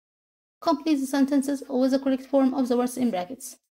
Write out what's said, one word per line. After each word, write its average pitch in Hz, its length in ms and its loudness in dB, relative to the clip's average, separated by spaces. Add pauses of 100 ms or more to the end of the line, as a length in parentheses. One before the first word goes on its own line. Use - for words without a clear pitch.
(640)
Complete 320 340 0
the 269 80 -2
sentences 277 540 0
with 262 320 0
the 277 60 4
correct 269 260 -2
form 269 300 2
of 262 140 0
the 240 80 2
words 247 220 -2
in 240 120 0
brackets. - 460 -8 (180)